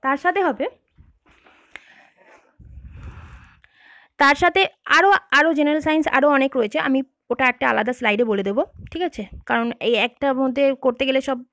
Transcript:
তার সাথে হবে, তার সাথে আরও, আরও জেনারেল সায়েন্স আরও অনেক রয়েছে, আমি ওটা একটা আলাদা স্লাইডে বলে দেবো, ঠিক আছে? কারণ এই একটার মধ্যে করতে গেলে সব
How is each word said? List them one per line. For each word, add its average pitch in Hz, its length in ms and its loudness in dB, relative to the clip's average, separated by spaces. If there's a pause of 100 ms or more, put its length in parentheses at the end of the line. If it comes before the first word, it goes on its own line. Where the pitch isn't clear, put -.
তার 269 160 -2
সাথে 359 260 -2
হবে, 302 260 -2 (3500)
তার 285 180 4
সাথে 349 320 2 (180)
আরও, 359 280 4 (180)
আরও 302 220 4
জেনারেল 294 280 0
সায়েন্স 311 260 0
আরও 277 220 2
অনেক 269 280 0
রয়েছে, 226 220 -2
আমি 269 240 0 (260)
ওটা 254 160 -2
একটা 254 240 0
আলাদা 226 240 0
স্লাইডে 220 300 0
বলে 208 200 -2
দেবো, 208 220 -2 (260)
ঠিক 330 100 -8
আছে? 294 240 -6 (200)
কারণ 233 340 -2
এই 233 160 0
একটার 247 400 -2
মধ্যে 269 460 0
করতে 254 240 -2
গেলে 269 160 0
সব 262 160 -4 (160)